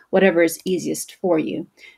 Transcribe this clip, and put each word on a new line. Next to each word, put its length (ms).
whatever 320
is 220
easiest 500
for 240
you. 300